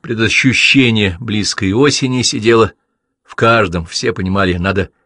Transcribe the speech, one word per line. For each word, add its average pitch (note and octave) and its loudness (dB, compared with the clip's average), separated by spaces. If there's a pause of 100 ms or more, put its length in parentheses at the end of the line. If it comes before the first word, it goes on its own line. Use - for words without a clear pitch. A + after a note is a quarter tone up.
Предощущение A2+ 2
близкой G#2 -4
осени B2+ 0
сидело A2+ 2 (520)
в - -20
каждом, G2+ 0
все - -6
понимали, F#2+ -2
надо F#2+ -2 (160)